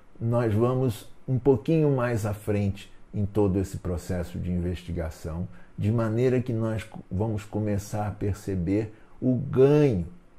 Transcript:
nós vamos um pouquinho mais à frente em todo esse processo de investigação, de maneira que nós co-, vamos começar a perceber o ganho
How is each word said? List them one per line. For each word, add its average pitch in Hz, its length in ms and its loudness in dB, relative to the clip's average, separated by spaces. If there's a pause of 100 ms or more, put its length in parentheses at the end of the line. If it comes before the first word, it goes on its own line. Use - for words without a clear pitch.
(200)
nós 117 320 2
vamos 127 560 2 (180)
um 131 120 0
pouquinho 147 580 4
mais 120 300 0
à 104 80 -2
frente 101 580 -2 (220)
em 104 100 0
todo 101 340 2
esse 95 200 -2
processo 87 600 -4
de 87 140 -4
investigação, 85 960 -4 (300)
de 101 120 2
maneira 117 520 2
que 120 100 -4
nós 110 320 -2
co-, - 160 -14 (100)
vamos 104 340 -2
começar 104 640 -2
a 101 40 -2
perceber 98 840 -2 (240)
o 127 160 2
ganho 131 720 4 (320)